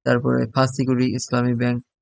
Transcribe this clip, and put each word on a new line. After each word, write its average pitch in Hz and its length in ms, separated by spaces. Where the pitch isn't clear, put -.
তারপরে 123 340
ফার্স্ট 131 240
সিকিউরিটি 127 320
ইসলামী 123 420
ব্যাংক 123 180